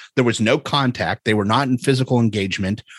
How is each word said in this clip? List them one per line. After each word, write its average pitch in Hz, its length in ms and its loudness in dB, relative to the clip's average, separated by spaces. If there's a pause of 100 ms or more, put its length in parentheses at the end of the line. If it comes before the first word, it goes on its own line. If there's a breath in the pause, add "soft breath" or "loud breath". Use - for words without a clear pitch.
(160 loud breath)
There 131 80 2
was 117 140 0
no 113 200 2
contact. 120 680 -2
They 110 80 0
were 104 140 0
not 123 200 2
in 127 120 0
physical 127 420 0
engagement. 101 640 -2 (160 loud breath)